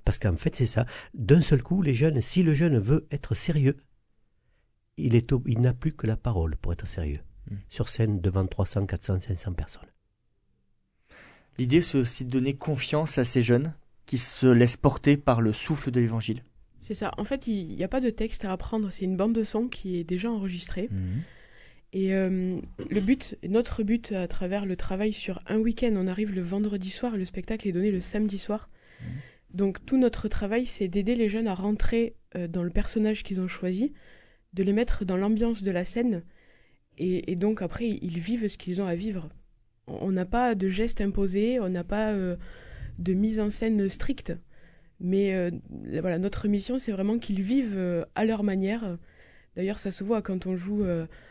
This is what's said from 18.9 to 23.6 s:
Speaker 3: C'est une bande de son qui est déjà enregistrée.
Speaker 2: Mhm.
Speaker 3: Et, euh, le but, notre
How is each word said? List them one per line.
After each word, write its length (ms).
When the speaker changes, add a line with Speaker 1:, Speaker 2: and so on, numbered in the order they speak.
Speaker 3:
C'est 140
une 120
bande 160
de 100
son 240
qui 300
est 60
déjà 280
enregistrée. 600
Speaker 2:
Mhm. 300
Speaker 3:
Et, 200
euh, 460
le 120
but, 360
notre 360